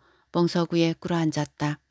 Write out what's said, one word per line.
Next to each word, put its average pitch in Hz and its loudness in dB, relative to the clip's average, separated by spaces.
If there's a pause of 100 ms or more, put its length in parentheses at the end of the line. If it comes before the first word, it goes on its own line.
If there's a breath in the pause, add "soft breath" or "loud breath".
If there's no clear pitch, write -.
(340 soft breath)
멍석 170 0
위에 165 2
꿇어앉았다. 151 -2 (120)